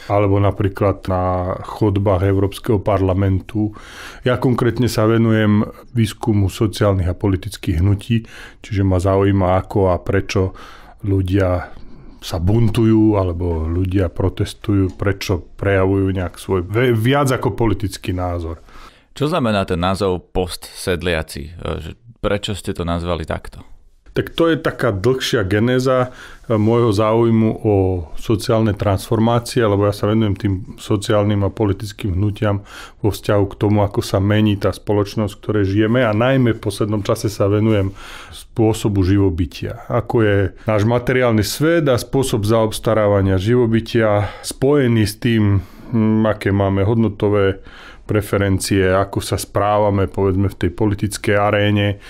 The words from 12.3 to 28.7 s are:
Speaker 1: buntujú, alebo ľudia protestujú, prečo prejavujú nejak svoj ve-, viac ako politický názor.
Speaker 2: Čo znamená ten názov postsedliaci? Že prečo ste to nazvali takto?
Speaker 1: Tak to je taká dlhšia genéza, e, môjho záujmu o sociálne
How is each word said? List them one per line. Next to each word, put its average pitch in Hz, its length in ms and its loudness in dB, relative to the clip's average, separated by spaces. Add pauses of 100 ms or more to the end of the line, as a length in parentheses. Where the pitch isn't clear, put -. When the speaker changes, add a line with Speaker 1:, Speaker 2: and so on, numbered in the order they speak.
Speaker 1:
buntujú, 107 800 4
alebo 85 560 -2
ľudia 90 400 0
protestujú, 95 880 -2
prečo 95 400 -2 (160)
prejavujú 98 560 0
nejak 92 240 -4
svoj 95 320 -2
ve-, 120 240 2
viac 131 400 2
ako 117 240 -2
politický 110 560 -2
názor. 87 480 -6 (560)
Speaker 2:
Čo 151 160 -2
znamená 110 320 0
ten 87 160 -4
názov 92 480 -2
postsedliaci? 85 1300 -4
Že 80 340 -8 (300)
prečo 104 320 -2
ste 95 240 -6
to 87 80 -4
nazvali 85 400 -4
takto? - 400 -10 (460)
Speaker 1:
Tak - 240 -4
to 165 160 2
je 156 80 2
taká 139 320 -2
dlhšia 113 560 0
genéza, 127 640 2 (400)
e, 113 80 2
môjho 113 320 4
záujmu 110 720 2
o 110 120 2 (440)
sociálne 110 560 0